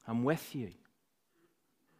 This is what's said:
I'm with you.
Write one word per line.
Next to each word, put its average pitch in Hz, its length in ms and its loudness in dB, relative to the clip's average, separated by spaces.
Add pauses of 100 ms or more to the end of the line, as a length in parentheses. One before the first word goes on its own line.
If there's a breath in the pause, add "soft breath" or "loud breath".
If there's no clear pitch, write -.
I'm 120 180 2
with 156 320 2
you. 104 180 -6 (1300)